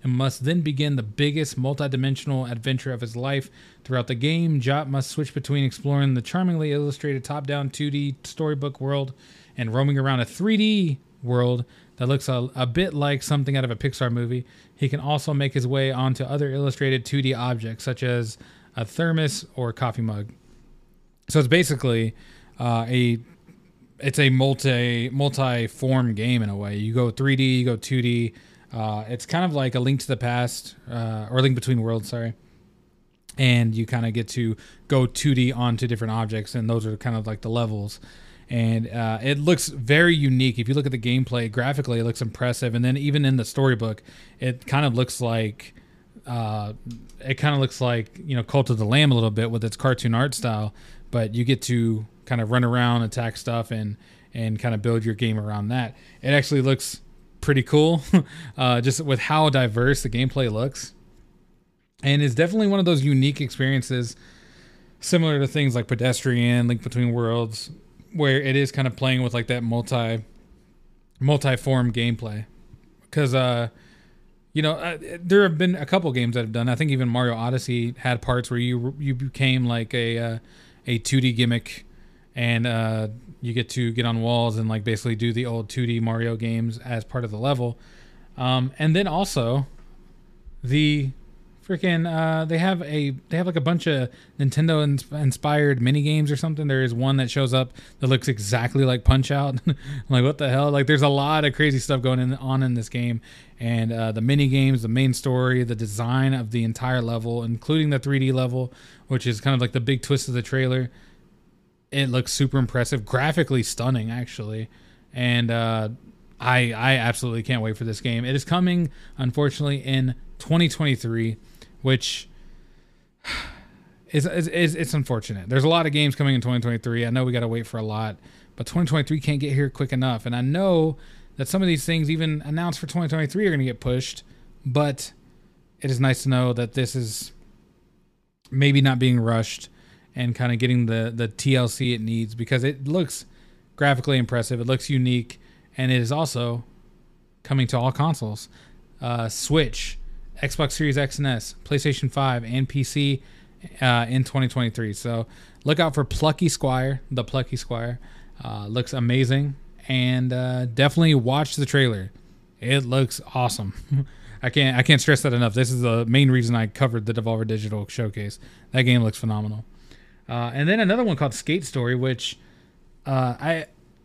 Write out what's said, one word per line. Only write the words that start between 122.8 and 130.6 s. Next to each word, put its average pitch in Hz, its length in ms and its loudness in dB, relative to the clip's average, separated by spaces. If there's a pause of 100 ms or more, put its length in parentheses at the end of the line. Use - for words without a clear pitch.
<sighs> - 880 -14
is, 147 140 2
is, 165 240 -2
is, 165 260 0
it's 160 180 -4
unfortunate. 110 540 -4
There's 131 160 2
a 156 60 4
lot 165 160 4
of 147 80 -2
games 147 220 2
coming 139 200 2
in 120 60 2
twenty 123 180 0
twenty-three. 117 460 -2
I 117 40 -4
know 127 140 0
we 127 80 0
gotta 117 160 0
wait 113 180 -4
for - 120 -10
a 110 60 -4
lot, 107 340 -6 (400)
but 120 100 -8
twenty 175 200 0
twenty-three 151 340 0
can't 147 180 -2
get 139 140 -2
here 139 160 2
quick - 240 -4
enough. 127 320 0
And 120 100 -2
I 123 60 -2
know 160 560 2 (400)